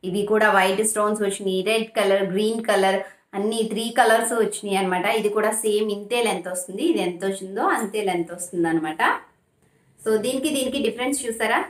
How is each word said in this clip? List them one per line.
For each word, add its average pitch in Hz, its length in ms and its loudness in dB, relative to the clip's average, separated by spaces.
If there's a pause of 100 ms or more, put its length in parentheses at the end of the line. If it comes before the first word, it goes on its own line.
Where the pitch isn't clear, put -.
ఇవి 185 220 -2
కూడా 214 240 4
white 196 360 4
stones 214 360 0
వచ్చినాయి, 196 400 -2
red 220 340 0
color, 196 360 2
green 220 320 0
color, 190 380 2 (320)
అన్ని 220 260 -2 (120)
three 226 260 -4
colors 233 340 4
వచ్చినాయి 202 440 -2
అనమాట. 185 300 0
ఇది 208 220 0
కూడా 208 220 2
same 214 400 0
ఇంతే 208 320 -2
length 185 260 -2
వస్తుంది. 185 340 -8
ఇది 320 200 2
ఎంత 175 220 -4
వచ్చిందో 196 380 -4
అంతే 233 400 -2
length 175 300 -2
వస్తుంది 170 360 -2
అనమాట. 160 340 -2 (1000)
So, 220 160 0
దీనికి 254 320 -2
దీనికి 269 340 -2
difference 247 440 -2
చూసారా? 226 440 0